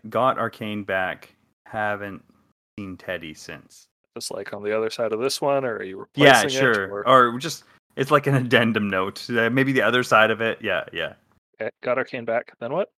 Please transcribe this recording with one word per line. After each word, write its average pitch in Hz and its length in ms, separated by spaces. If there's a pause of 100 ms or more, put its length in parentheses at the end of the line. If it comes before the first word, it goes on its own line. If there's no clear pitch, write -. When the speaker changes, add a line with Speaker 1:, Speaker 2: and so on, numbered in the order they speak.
Speaker 1:
"Got 127 300
Arcane 107 460
back. 92 500 (320)
Haven't 101 580 (540)
seen 95 180
Teddy 82 380
since." - 540 (280)
Speaker 2:
Just, - 160
like, 101 200
on 101 120
the 107 120
other 110 140
side 113 220
of 110 80
this 131 200
one, 139 240
or 113 120
are 98 80
you 95 300
Speaker 1:
Yeah, 139 280
Speaker 2:
replacing 135 160
it, - 20
Speaker 1:
sure. 107 300
Speaker 2:
or 101 180
Speaker 1:
Or 123 300
just, 151 240 (320)
it's 135 160
like 143 160
an 139 80
addendum 117 540
note. 98 420
Uh, 117 200
maybe 135 220
the 127 100
other 120 200
side 110 300
of 110 80
it. 113 200
Yeah, 95 320
yeah. 82 220 (460)
Speaker 2:
Okay, 110 100 (120)
"Got 123 160
Arcane 123 260
back." 117 340
Then 120 140
what? 190 260